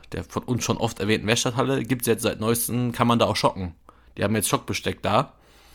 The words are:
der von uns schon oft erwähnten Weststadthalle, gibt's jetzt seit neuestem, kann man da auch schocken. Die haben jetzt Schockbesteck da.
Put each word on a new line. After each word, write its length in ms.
der 140
von 180
uns 220
schon 120
oft 220
erwähnten 300
Weststadthalle, 560
gibt's 240
jetzt 140
seit 180
neuestem, 500
kann 160
man 140
da 60
auch 100
schocken. 380
Die 80
haben 100
jetzt 140
Schockbesteck 540
da. 320